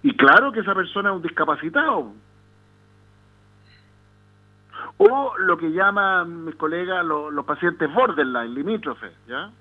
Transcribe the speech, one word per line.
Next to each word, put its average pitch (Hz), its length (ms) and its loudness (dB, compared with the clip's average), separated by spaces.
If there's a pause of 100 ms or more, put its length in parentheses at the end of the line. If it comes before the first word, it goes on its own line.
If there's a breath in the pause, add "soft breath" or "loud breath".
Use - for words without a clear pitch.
Y - 140 4
claro 202 360 8
que 220 80 -2
esa 190 140 -2
persona 196 360 -2
es 190 60 -4
un 165 60 -8
discapacitado. 160 880 -2 (2750 loud breath)
O 254 400 4
lo 185 180 2
que 160 160 -4
llaman 185 720 0
mis 156 120 -10
colegas 175 480 -2
lo-, 151 260 -4
los 147 140 -6
pacientes 160 480 -2
borderline, 135 640 0
limítrofes, 143 580 -6 (160)
¿ya? 151 220 -10 (100)